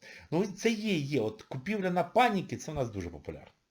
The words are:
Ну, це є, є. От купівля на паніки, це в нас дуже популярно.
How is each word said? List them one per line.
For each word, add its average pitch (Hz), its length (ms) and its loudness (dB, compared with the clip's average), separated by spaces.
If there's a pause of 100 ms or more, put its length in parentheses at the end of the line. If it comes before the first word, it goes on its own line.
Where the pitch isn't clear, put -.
(320)
Ну, 175 140 2
це 220 260 0
є, 208 220 0
є. 139 280 2
От 107 200 -2
купівля 185 500 -2
на 180 120 4
паніки, 202 540 2
це - 140 -8
в 151 40 -4
нас 131 140 0
дуже 95 200 -4
популярно. 76 420 -12 (200)